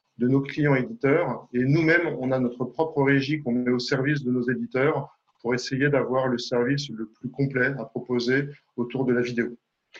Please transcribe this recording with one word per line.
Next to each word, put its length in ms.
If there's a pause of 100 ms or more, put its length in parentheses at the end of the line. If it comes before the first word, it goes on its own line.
(180)
de 100
nos 140
clients 340
éditeurs. 800
Et 100
nous-mêmes, 560
on 120
a 80
notre 240
propre 400
régie 380
qu'on 100
met 200
au 80
service 440
de 80
nos 180
éditeurs 680 (240)
pour 120
essayer 360
d'avoir 380
le 100
service 520
le 160 (140)
plus 100
complet 480
à 80
proposer 640 (300)
autour 280
de 80
la 80
vidéo. 360 (420)